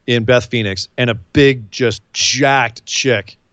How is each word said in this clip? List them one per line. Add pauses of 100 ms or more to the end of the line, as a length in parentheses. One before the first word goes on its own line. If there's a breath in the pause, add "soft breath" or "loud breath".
in
Beth
Phoenix (100)
and
a
big,
just (100)
jacked
chick (160)